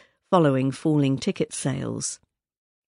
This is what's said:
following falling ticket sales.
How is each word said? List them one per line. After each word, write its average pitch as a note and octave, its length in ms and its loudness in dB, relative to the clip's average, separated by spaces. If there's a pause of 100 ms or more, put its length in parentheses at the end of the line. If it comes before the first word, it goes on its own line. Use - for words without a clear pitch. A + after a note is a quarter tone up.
(320)
following C3+ 400 4
falling C#3 480 2
ticket - 340 -4
sales. B2+ 680 -6 (760)